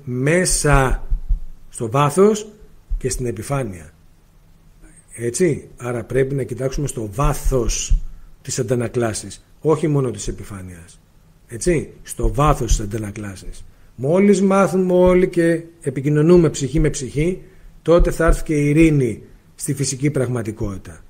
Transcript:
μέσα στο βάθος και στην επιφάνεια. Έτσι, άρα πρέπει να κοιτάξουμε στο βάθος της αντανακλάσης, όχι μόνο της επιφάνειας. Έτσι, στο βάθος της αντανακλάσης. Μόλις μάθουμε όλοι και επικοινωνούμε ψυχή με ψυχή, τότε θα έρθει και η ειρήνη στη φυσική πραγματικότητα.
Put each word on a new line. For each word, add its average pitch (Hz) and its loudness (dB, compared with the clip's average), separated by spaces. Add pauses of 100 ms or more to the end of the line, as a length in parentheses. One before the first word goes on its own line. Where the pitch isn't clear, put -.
μέσα 139 2 (680)
στο 113 -8
βάθος 180 2 (500)
και 135 -4
στην 123 -6
επιφάνεια. 104 -6 (1200)
Έτσι, 120 -2
άρα 120 -8
πρέπει 131 -2
να 131 -2
κοιτάξουμε 131 -4
στο 110 -6
βάθος 131 0 (440)
της - -8
αντανακλάσης, 117 -4 (160)
όχι 156 0
μόνο 139 0
της 104 -8
επιφάνειας. 92 -12 (460)
Έτσι, 127 -2 (120)
στο 110 -2
βάθος 135 2
της - 0
αντανακλάσης. 104 -8 (300)
Μόλις 185 4
μάθουμε 190 2
όλοι 180 6
και 170 0 (180)
επικοινωνούμε 147 4
ψυχή 139 -2
με 151 2
ψυχή, 151 -4 (400)
τότε 175 4
θα 160 0
έρθει 160 2
και 160 -4
η 147 2
ειρήνη 147 4 (320)
στη - -6
φυσική 139 -2
πραγματικότητα. 110 -6